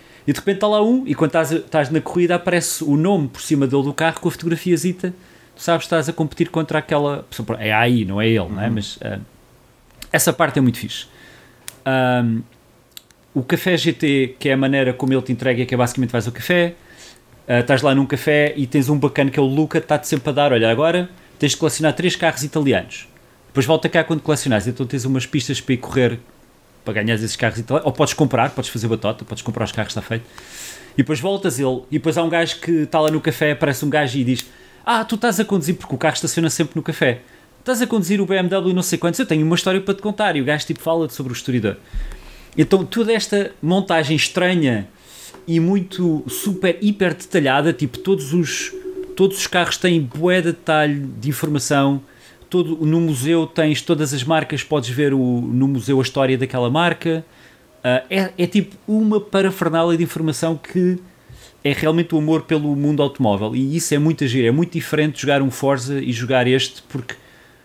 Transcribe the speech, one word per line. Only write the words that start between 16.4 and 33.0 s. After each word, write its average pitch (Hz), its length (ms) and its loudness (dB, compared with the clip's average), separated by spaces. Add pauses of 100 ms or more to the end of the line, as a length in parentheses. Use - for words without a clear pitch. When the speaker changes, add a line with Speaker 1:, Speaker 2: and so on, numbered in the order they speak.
Speaker 1:
ah, 120 120 4
estás 123 220 2
lá 139 120 4
num 139 120 4
café 147 500 2
e 139 100 -2
tens 131 220 0
um 147 100 2
bacana 139 320 2
que - 80 -2
é 147 40 4
o 135 40 4
Luca, 147 320 0
está-te 147 300 0
sempre 151 220 -2
a - 20 0
dar, 143 200 2
"Olha, 113 180 4
agora 170 380 2 (300)
tens 143 140 2
de - 60 -6
colecionar 151 360 0
três 175 220 0
carros 160 280 0
italianos. 135 640 -2 (400)
Depois 135 180 0
volta 160 220 2
cá 165 160 2
quando 160 160 -2
colecionares." 131 460 0
Então 123 200 -4
tens 123 180 -4
umas 131 220 -2
pistas 143 340 -4
para - 140 0
ir 120 40 0
correr 123 400 0 (640)
para 110 100 -6
ganhar 107 200 0
esses 110 220 -4
carros 110 220 0
italianos, 127 280 -2
ou 139 60 2
podes 143 220 0
comprar, 135 360 2
podes - 200 -6
fazer 113 180 -4
batota, 110 360 -2
podes - 180 -12
comprar 113 220 -6
os - 80 -6
carros, 107 180 -6
está 110 100 -8
feito. 117 240 -6 (720)
E - 40 -20
depois 139 220 0
voltas 190 400 -2
ele, 131 300 -2
e 151 80 0
depois 147 180 -2
há 170 60 2
um 165 60 0
gajo 165 300 0
que - 120 -4
está 160 300 0